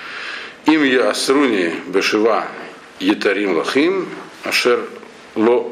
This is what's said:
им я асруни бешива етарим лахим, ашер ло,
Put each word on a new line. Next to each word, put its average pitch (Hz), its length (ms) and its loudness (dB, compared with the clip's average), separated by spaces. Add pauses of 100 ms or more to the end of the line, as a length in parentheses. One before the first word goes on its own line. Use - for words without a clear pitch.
(640)
им 156 180 4
я 127 280 2
асруни 110 640 2 (140)
бешива 98 600 2 (520)
етарим 98 580 0
лахим, 156 500 0 (360)
ашер 117 360 0 (560)
ло, 117 360 4